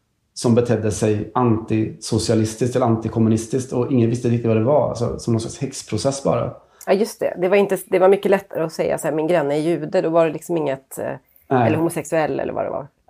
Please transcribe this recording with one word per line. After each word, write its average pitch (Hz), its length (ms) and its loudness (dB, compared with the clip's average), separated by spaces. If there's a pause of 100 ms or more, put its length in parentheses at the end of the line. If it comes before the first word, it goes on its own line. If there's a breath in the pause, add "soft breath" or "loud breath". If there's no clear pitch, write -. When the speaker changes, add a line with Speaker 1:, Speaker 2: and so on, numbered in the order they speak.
(340)
Speaker 1:
som 120 200 2
betedde 110 360 2
sig 107 440 0
antisocialistiskt 113 1400 0
eller 123 100 2
antikommunistiskt, 113 840 0
och 123 200 0
ingen 117 180 4
visste 120 180 -2
riktigt 117 200 0
vad 110 80 4
det 110 80 2
var, 143 240 2
alltså, 117 300 -4
som - 140 -2
någon 113 80 2
slags - 180 -10
häxprocess - 640 -4
bara. - 260 0 (360 loud breath)
Speaker 2:
Ja, 185 60 2
just 214 280 0
det. - 200 -2
Det 180 80 0
var 202 80 4
inte, 196 300 2
det 190 120 0
var 185 100 6
mycket 196 220 4
lättare - 340 -2
att 170 80 -6
säga 147 260 -2
så - 100 -6
här, 143 60 -2
"Min 156 120 0
granne 151 280 0
är 151 40 0
jude", 156 420 0
då 165 100 0
var 165 160 4
det 151 60 -2
liksom 170 240 -6
inget, 143 420 -6
eh, 110 60 -6 (440)
Speaker 1:
Nej. 123 180 2
Speaker 2:
eller 110 100 2
homosexuell 160 640 -2
eller - 120 -6
vad 104 120 -4
det - 60 -6
var. - 160 -8 (240)